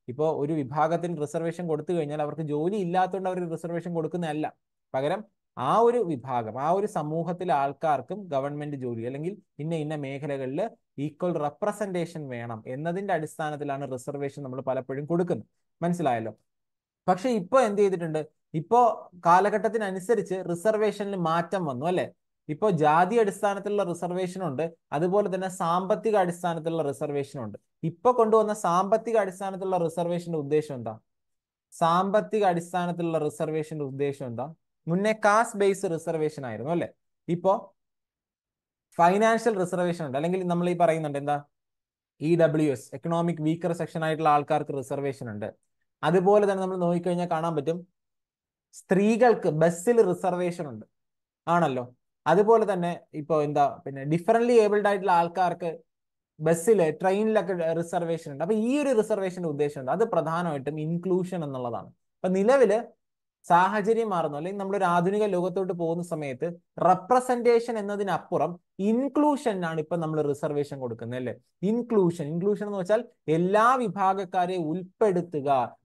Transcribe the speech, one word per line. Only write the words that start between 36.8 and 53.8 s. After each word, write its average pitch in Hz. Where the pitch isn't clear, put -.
ഇപ്പോ 175
ഫൈനാൻഷ്യൽ 220
റിസർവേഷൻ 175
ഉണ്ട്, 131
അല്ലെങ്കിൽ 180
നമ്മൾ 175
ഈ 175
പറയുന്നുണ്ട് 160
എന്താ, 143
ഇ 160
ഡബ്ല്യു 156
എസ്, -
എക്കണോമിക് 170
വീക്കർ 165
സെക്ഷൻ 165
ആയിട്ടുള്ള 156
ആൾക്കാർക്ക് 147
റിസർവേഷൻ 139
ഉണ്ട്. 104
അതുപോലെ 196
തന്നെ 190
നമ്മൾ 185
നോക്കിക്കഴിഞ്ഞാൽ 175
കാണാൻ 165
പറ്റും, 165
സ്ത്രീകൾക്ക് 208
ബസ്സിൽ 175
റിസർവേഷൻ 175
ഉണ്ട്, 110
ആണല്ലോ. 139
അതുപോലെ 202
തന്നെ 175
ഇപ്പോ 151
എന്താ, 143